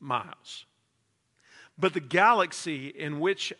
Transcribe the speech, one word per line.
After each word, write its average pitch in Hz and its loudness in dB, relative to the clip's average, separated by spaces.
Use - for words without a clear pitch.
miles. 123 -6
But 180 2
the 175 -2
galaxy 165 2
in 147 -8
which 185 -2